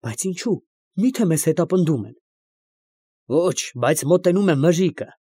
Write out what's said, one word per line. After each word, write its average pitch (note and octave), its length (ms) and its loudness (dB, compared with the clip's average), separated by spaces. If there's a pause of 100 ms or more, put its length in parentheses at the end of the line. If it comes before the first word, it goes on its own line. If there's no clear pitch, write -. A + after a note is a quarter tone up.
«Բայց A2+ 220 -8
ինչու՞, F#3+ 300 -4 (420)
միթե A#3+ 280 0
մեզ D#3+ 200 0
հետապնդում D#3+ 600 0
են»։ - 100 -20 (1120)
«Ոչ, E3 300 0 (120)
բայց B2+ 320 0
մոտենում F3+ 480 2
է D3 40 2
մրրիկը E3 540 0 (120)